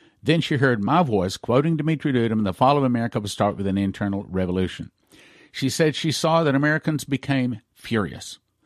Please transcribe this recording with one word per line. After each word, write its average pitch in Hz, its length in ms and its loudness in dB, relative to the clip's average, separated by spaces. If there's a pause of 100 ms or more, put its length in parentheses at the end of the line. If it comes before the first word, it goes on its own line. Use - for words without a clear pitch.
(220)
Then 160 180 2
she 151 160 0
heard 120 260 2
my 147 200 2
voice 98 340 0
quoting 147 400 0
Dimitri 151 360 -2
Duduman, 113 320 2
'The 95 80 -2
fall 131 240 4
of 139 80 2
America 117 360 -2
will 104 80 -6
start 101 280 0
with 98 120 -4
an 95 100 0
internal 101 500 -2
revolution.' 92 640 -2 (600)
She 135 180 -4
said 156 240 0
she 156 180 -2
saw 165 300 2
that 143 120 2
Americans 151 500 0
became 131 560 -2 (120)
furious. - 680 -6 (260)